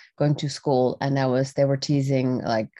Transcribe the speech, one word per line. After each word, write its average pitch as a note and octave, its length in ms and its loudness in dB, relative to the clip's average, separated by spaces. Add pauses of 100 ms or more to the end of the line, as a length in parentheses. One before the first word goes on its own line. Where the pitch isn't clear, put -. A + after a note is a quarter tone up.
(180)
going D3 160 2
to D3 140 -6
school, B2+ 520 0
and C#3 200 0
I C3+ 60 2
was, C3 260 0
they C#3+ 140 0
were C#3 100 0
teasing, C3+ 600 0
like, A2 300 -2 (120)